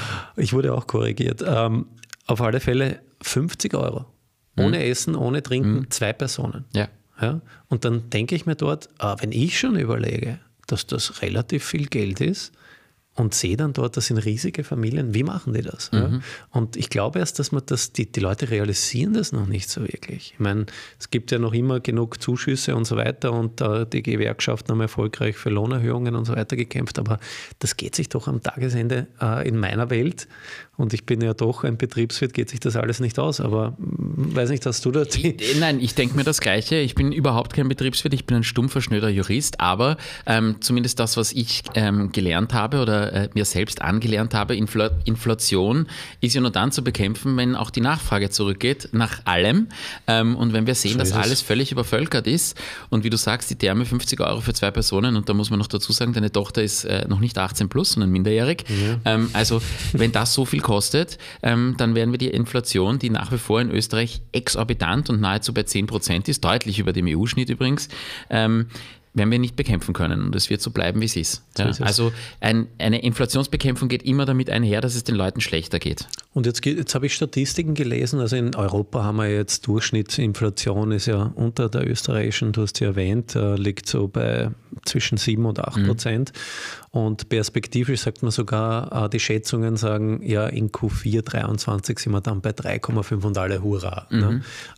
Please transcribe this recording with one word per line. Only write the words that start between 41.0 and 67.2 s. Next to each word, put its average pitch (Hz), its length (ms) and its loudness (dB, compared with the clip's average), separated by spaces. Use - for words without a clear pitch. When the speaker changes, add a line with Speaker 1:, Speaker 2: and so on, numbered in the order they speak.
Speaker 2:
das, 113 160 2
was 113 160 0
ich, 117 300 -2
ähm, 104 360 2
gelernt 87 400 2
habe 123 300 2
oder, 107 320 2
äh, 101 180 0
mir 104 140 2
selbst - 340 -2
angelernt 110 540 0
habe, 107 200 0
Infl-, 107 360 2
Inflation 113 800 2
ist 120 140 2
ja 131 80 4
nur 123 80 4
dann 101 220 2
zu 135 120 -2
bekämpfen, 120 540 0
wenn 123 180 2
auch 110 140 -2
die - 100 -2
Nachfrage 113 480 2
zurückgeht 104 640 0
nach 110 320 0
allem. 107 440 4
Ähm, 113 300 4
und 117 160 2
wenn 110 140 2
wir 127 80 2
sehen, 104 180 0
Speaker 1:
So 123 60 0
Speaker 2:
dass 110 100 2
Speaker 1:
ist 95 80 2
es. - 60 4
Speaker 2:
alles 123 180 2
völlig 131 320 0
übervölkert 123 540 0
ist 147 280 0
und 110 120 2
wie 113 60 2
du 113 80 0
sagst, 117 320 0
die - 60 -2
Therme 107 320 2
fünfzig 120 340 -2
Euro 110 220 0
für 117 100 0
zwei 101 180 0
Personen 110 460 2
und 104 140 0
da - 20 4
muss 104 160 2
man 107 100 2
noch 104 100 0
dazu - 260 -2
sagen, 120 180 0
deine 107 200 2
Tochter 104 300 0
ist, - 220 0
äh, 101 240 0
noch 98 120 2
nicht 117 180 0
achtzehn 95 320 0
plus, 95 220 2
sondern 98 180 4
minderjährig. 107 580 2
Speaker 1:
Ja. 110 460 2
Speaker 2:
Ähm, 113 180 2
also 113 300 2
wenn 113 200 4
das 110 220 2
so 135 100 2
viel 147 220 0
kostet, 127 520 0
ähm, 120 340 2
dann 113 160 2
werden 113 160 2
wir 123 80 0
die 127 120 0
Inflation, 117 680 2
die 123 100 -2
nach 101 220 0
wie 123 80 0
vor 110 220 2
in 120 100 0
Österreich 113 500 0
exorbitant 117 800 0
und 110 100 2
nahezu 104 340 0
bei 104 80 2
zehn 101 240 0
Prozent 98 420 0
ist, - 160 0
deutlich 104 360 2
über 95 120 2
dem 90 140 2
E-U-Schnitt 110 440 2